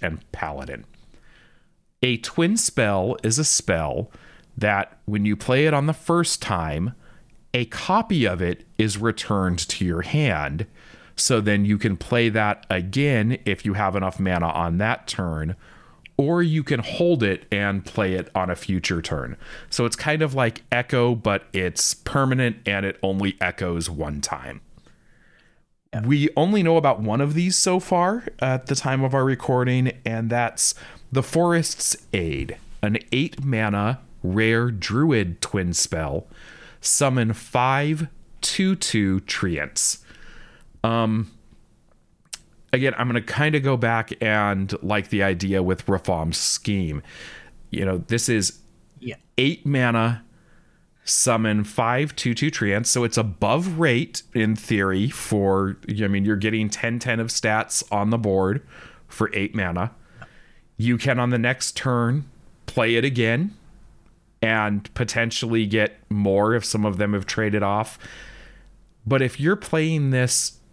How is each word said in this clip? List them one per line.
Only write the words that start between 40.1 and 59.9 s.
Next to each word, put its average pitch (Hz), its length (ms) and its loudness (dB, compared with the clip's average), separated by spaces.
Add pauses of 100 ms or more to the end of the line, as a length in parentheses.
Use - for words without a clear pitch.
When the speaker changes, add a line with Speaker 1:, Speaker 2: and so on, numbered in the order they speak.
Speaker 1:
Um, 113 480 0 (1400)
again, 127 240 2
I'm 117 100 -2
gonna 117 140 0
kinda 151 380 0
go 135 180 0
back 117 340 0 (100)
and 101 600 2
like 101 280 -2
the 101 140 2
idea 95 400 2
with 90 220 0
Rafam's 85 520 0
scheme. 87 640 -2 (640)
You - 160 -4
know, 95 120 0 (100)
this 117 200 0
is 107 320 0 (400)
Speaker 2:
Yeah. 127 160 -10 (220)
Speaker 1:
eight 135 280 2
mana, 117 580 2 (800)
summon 110 580 2
five 123 540 0
two 120 160 0
two 143 180 -2
treants, 107 360 0
so 123 180 2
it's 113 120 -2
above 120 640 0
rate 131 440 0 (100)
in 110 240 2
theory 98 520 2
for, 98 680 0 (120)
I 104 180 -2
mean, 98 180 2
you're 107 100 2
getting 107 340 0
ten 117 300 -2
ten 117 220 -2
of 113 60 -2
stats - 560 0 (100)
on 104 160 2
the 117 80 2
board 101 440 2 (460)
for - 260 -2
eight 101 220 -2
mana. 92 360 -2 (840)